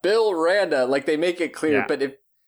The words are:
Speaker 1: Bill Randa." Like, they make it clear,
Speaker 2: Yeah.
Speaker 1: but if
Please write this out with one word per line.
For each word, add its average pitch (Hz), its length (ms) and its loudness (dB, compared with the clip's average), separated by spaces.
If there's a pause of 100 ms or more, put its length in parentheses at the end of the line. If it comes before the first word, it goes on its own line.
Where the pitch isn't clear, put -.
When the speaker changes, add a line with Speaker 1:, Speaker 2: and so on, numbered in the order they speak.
Speaker 1:
Bill 214 320 2
Randa." 165 520 2
Like, 135 200 0
they 156 120 0
make 165 220 -2
it 160 140 -4
clear, 156 260 -2
Speaker 2:
Yeah. 190 80 0
Speaker 1:
but 139 140 -2
if 135 120 -4 (340)